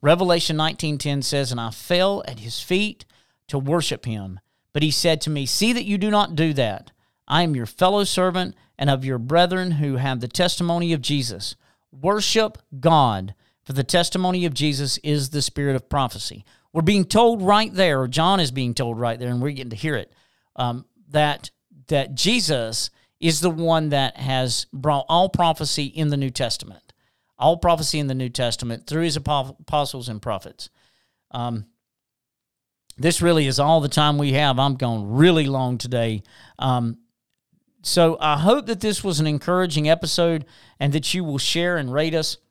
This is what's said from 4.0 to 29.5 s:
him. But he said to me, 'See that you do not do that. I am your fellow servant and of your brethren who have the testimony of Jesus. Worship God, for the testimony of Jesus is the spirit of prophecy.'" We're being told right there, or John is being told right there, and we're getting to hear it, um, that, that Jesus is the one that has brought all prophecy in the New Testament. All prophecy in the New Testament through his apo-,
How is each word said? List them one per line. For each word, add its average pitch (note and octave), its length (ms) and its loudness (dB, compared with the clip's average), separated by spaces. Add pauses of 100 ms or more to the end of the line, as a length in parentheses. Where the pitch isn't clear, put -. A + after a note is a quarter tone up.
him. G2 340 -8 (340)
But D3 100 0
he D#3 80 2
said D#3+ 300 0
to - 100 -4
me, C#3 160 -4
'See A3+ 260 0
that A#3 120 -4
you G3+ 120 -2
do G#3 140 0
not G#3 240 0
do D#3+ 180 2
that. A2+ 380 -2 (360)
I D3 140 2
am D#3+ 140 0
your A#2+ 100 -4
fellow G3 380 2
servant F#3 500 0 (240)
and C#3+ 140 0
of C3+ 120 -2
your C3 140 -4
brethren F3 540 2
who C#3+ 240 0
have C3 240 -2
the A#2+ 80 -6
testimony E3+ 680 0
of D3 80 -2
Jesus. A#2+ 540 -4 (360)
Worship G#3 680 0 (200)
God, A#2+ 540 4 (300)
for - 100 -10
the C3+ 100 -2
testimony F3+ 640 0
of D#3 80 -2
Jesus C#3 460 -2
is D3 300 -2
the C#3+ 120 -2
spirit C#3+ 340 -2
of - 140 -6
prophecy.'" - 560 -4 (260)
We're E3 120 0
being F#3+ 220 4
told A3+ 360 4
right G#3 320 4
there, F3 280 2
or B2+ 60 -2
John E3 320 2
is C#3+ 120 0
being B2 240 -2
told A#2 240 -4
right A#2 180 -2
there, B2 120 -6
and B2 120 -2
we're C#3+ 120 -2
getting C3 180 -10
to A2+ 40 -10
hear C#3+ 200 -4
it, - 180 -8 (420)
um, B2 300 -4 (220)
that, D3 420 0 (380)
that C#3 260 -2
Jesus D3 800 -2 (280)
is D#3+ 220 2
the F3 80 2
one D#3+ 400 0
that C3+ 280 0
has C3 540 -2
brought C#3 380 -2
all F3+ 200 4
prophecy D#3 560 0
in D3+ 240 -2
the C#3+ 60 0
New C3+ 140 -2
Testament. - 640 -6 (460)
All D#3 180 4
prophecy D#3+ 400 0
in D3 80 0
the C3+ 80 -2
New C3 160 -4
Testament A#2+ 560 -4
through D#3 160 -4
his D#3+ 160 -2
apo-, C#3 420 -2